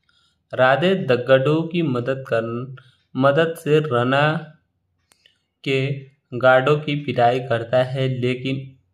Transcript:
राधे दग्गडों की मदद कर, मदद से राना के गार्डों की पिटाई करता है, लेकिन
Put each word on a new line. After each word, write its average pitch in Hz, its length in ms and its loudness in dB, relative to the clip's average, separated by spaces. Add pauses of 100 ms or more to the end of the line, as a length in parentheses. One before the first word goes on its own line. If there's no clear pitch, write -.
(540)
राधे 139 400 2
दग्गडों 135 680 2
की 170 200 -4
मदद 131 460 -4
कर, 117 480 -4 (400)
मदद 143 420 2
से 151 220 2
राना 139 760 -2 (1120)
के 135 500 -4 (200)
गार्डों 131 440 4
की 151 180 -4
पिटाई 123 440 0
करता 127 420 0
है, 131 260 -4
लेकिन 127 680 -6 (180)